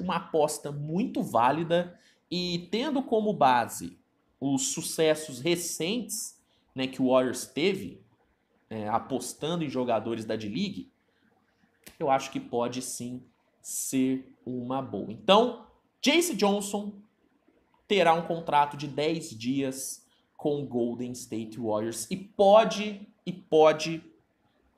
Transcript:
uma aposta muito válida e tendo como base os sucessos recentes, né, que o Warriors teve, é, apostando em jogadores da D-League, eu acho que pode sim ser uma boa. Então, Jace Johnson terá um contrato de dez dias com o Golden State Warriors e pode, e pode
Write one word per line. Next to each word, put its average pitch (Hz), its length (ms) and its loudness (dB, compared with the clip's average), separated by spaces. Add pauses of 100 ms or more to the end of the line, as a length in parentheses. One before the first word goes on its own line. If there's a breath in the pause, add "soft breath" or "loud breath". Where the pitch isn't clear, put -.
uma 180 160 -2
aposta 151 540 -2
muito 160 500 -2
válida 165 760 2 (300 soft breath)
e 175 420 -4
tendo 262 320 0
como 214 300 0
base 120 640 2 (420)
os 135 280 0
sucessos 156 720 0
recentes, 175 1000 -4 (340)
né, 131 120 -2
que 131 140 -6
o 131 80 4
Warriors 127 360 4
teve, 180 560 -2 (680)
é, 107 180 -6
apostando 131 760 -2
em 143 60 -4
jogadores 117 560 -2
da 110 100 -2
D-League, 110 560 -6 (1080)
eu 156 140 0
acho 135 200 2
que 135 80 -4
pode 123 420 -4
sim 123 420 -10 (380)
ser 131 720 -2 (120)
uma 127 360 -6
boa. 110 300 -6
Então, 214 540 2 (360)
Jace 330 340 2
Johnson 202 580 -2 (960)
terá 170 260 6
um 170 80 0
contrato 147 560 0
de 147 100 -6
dez 151 420 -2
dias 131 760 -6 (300)
com 147 260 -2
o 131 60 -8
Golden 120 460 -2
State 113 460 -8
Warriors 110 520 -2
e 185 40 -4
pode, 208 920 4 (180)
e 175 80 -6
pode 156 720 4 (760)